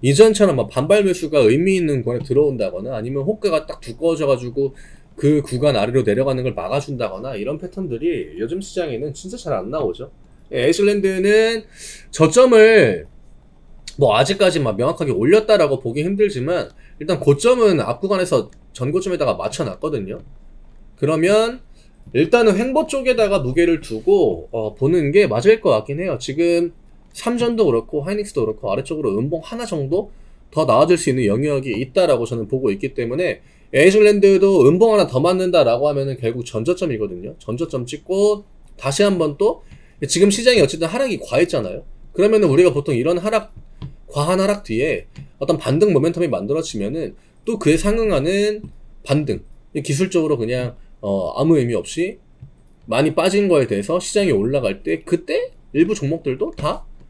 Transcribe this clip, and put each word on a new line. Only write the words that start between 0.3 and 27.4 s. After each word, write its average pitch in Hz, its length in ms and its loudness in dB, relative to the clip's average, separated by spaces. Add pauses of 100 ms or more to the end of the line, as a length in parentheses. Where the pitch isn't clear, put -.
막 117 120 -2
반발 190 360 0
매수가 165 340 -2
의미 147 380 4
있는 151 260 -2
거에 120 160 -4
들어온다거나 123 760 -2
아니면 123 280 -6
호가가 165 440 -4
딱 - 140 -14
두꺼워져가지고 135 920 -2 (420)
그 147 260 2
구간 135 340 0
아래로 120 260 0
내려가는 127 400 0
걸 123 120 -4
막아준다거나 117 800 -6
이런 127 220 -8
패턴들이 143 800 -8
요즘 135 220 -6
시장에는 151 540 -8
진짜 190 220 -14
잘 160 180 -6
안 98 160 -6
나오죠. 131 400 -6 (420)
예, 127 140 0
에이슬랜드는 202 960 2 (480)
저점을 214 960 6 (920)
뭐 120 180 4
아직까지 180 440 2
막 110 160 -2
명확하게 139 360 -2
올렸다라고 160 680 2
보기 123 240 -6
힘들지만 175 680 -2 (280)
일단 160 220 -4
고점은 208 600 4
앞 107 200 -4
구간에서 180 500 0 (220)
전 127 180 -6
고점에다가 175 440 -2
맞춰놨거든요. 107 840 -6 (800)
그러면 196 640 0 (540)
일단은 196 420 4
횡보 269 320 -2
쪽에다가 226 500 0
무게를 165 420 0
두고, 110 680 0
어, 110 240 -6
보는 143 380 0
게 196 140 6
맞을 156 340 2
것 175 100 2
같긴 131 300 -2
해요. 180 200 -4
지금 170 520 0 (400)
삼전도 233 540 -2